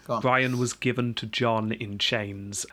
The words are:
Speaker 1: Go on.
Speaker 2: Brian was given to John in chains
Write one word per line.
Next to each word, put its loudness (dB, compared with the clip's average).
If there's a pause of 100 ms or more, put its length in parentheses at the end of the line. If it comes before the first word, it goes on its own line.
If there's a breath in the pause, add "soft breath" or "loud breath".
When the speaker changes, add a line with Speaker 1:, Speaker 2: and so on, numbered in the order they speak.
Speaker 1:
Go -2
on. -2
Speaker 2:
Brian 4
was 0
given 0
to -4
John 2
in -6
chains -2